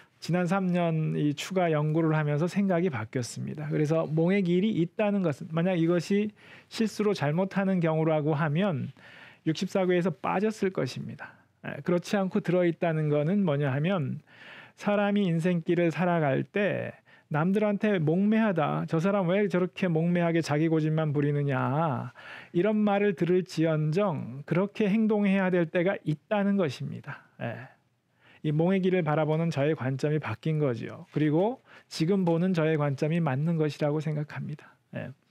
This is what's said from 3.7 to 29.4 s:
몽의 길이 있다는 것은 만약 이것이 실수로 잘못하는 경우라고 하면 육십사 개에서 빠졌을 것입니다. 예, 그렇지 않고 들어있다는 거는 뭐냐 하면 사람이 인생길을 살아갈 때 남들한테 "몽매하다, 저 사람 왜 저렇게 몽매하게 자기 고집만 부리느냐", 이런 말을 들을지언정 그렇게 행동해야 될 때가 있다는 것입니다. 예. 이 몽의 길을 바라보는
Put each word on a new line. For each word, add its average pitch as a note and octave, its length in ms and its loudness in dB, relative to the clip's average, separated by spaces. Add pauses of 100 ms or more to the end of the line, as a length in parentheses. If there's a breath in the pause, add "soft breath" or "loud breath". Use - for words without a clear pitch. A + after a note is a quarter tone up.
몽의 E3+ 360 2
길이 F3+ 260 2
있다는 G3+ 520 0
것은 E3 300 -2
만약 E3+ 240 0
이것이 F3 560 0 (380 loud breath)
실수로 G#3+ 440 -2
잘못하는 F#3+ 680 0
경우라고 D#3 540 2
하면 D3 580 -2 (560 loud breath)
육십사 F#3 380 0
개에서 F3+ 260 2
빠졌을 F#3+ 580 -2
것입니다. C#3 640 -8 (320)
예, D3 160 -10
그렇지 F3 340 -2
않고 G3 260 0
들어있다는 E3+ 680 0
거는 D3+ 340 0
뭐냐 C#3+ 300 0
하면 D3 480 -2 (540 loud breath)
사람이 G3+ 500 0
인생길을 E3+ 680 2
살아갈 D3+ 520 2
때 C3 500 -2 (340 soft breath)
남들한테 G3+ 720 0
"몽매하다, E3+ 880 2
저 E3 120 0
사람 G3 300 2
왜 G3+ 180 2
저렇게 F3+ 400 -2
몽매하게 E3+ 540 2
자기 D3+ 260 0
고집만 D#3 460 0
부리느냐", C#3 960 0 (420 loud breath)
이런 G3+ 220 2
말을 G#3 400 2
들을지언정 D#3 1300 0
그렇게 G3+ 440 0
행동해야 G3+ 600 2
될 F3 160 2
때가 F3+ 360 0
있다는 G3+ 540 0
것입니다. C#3 680 -6 (180)
예. A#2+ 260 -8 (760 soft breath)
이 D#3 100 -2
몽의 F3 300 2
길을 F#3 220 2
바라보는 D#3 460 2